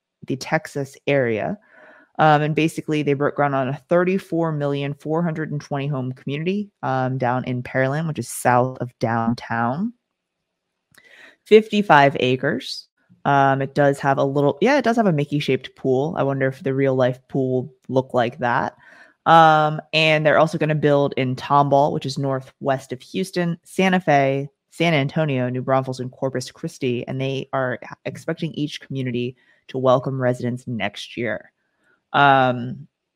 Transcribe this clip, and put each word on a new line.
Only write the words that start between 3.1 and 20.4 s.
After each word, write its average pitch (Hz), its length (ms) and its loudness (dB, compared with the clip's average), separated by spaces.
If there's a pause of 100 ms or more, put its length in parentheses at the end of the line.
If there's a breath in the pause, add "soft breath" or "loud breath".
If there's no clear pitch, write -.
broke 139 200 -2
ground 143 220 0
on 135 100 -2
a 131 80 -4 (140)
thirty-four 175 640 0
million 143 420 -4
four 156 260 -4
hundred 160 300 -4
and 147 100 -6
twenty 143 280 -6
home 131 240 -6
community, 175 580 -6 (140)
um, 131 340 -2
down 127 240 -2
in 123 180 -6
Pearland, 135 460 -2
which 151 140 -6
is 117 80 -10
south 123 500 0
of 123 220 -10
downtown. 117 920 -2 (1500 loud breath)
Fifty-five 202 760 6
acres. 135 680 -2 (380)
Um, 135 380 4
it 135 120 -6
does 143 260 4
have 139 180 0
a 139 60 2
little, 143 360 0
yeah, 254 180 4
it 254 60 0
does 233 120 0
have 226 100 2
a 185 60 4
Mickey-shaped 143 640 -2
pool. 135 420 0
I - 40 0
wonder 139 240 0
if 131 160 -4
the 135 120 -2
real-life 131 440 2 (100)
pool 127 340 -2
will 131 120 -16 (140)
look 131 260 -2
like 123 240 -2
that. 123 380 -2 (500 loud breath)
Um, 156 540 6 (140)
and 156 320 2
they're 143 120 6
also 160 200 2